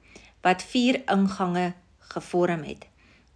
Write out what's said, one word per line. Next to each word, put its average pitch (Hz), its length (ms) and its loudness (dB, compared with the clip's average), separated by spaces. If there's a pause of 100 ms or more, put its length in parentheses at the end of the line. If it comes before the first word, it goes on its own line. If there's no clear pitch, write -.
(420)
wat 180 200 2
vier 254 440 0
ingange 185 680 0 (260)
gevorm 175 680 -2
het. 139 220 -14 (500)